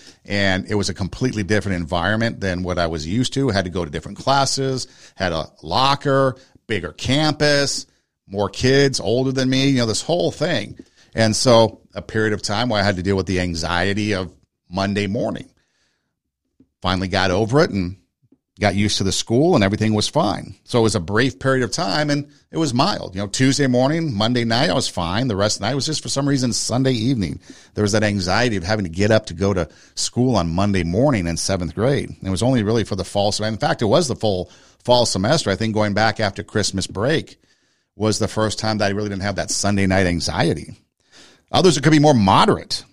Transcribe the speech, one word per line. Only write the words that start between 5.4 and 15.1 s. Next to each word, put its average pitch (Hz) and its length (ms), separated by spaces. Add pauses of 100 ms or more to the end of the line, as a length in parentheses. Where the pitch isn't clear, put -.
locker, 135 720 (320)
bigger 98 240
campus, 147 960 (400)
more 98 220
kids 135 500
older 127 320
than 131 180
me, 135 200
you 135 80
know, 120 100
this 107 140
whole 170 280
thing. 127 480 (380)
And 110 200
so 113 460 (140)
a 101 60
period 110 320
of 95 80
time 113 280
where 107 120
I 95 40
had 101 120
to 90 60
deal 98 120
with 95 100
the 92 140
anxiety 90 720
of 92 180 (380)
Monday 101 380
morning. 104 420 (1300)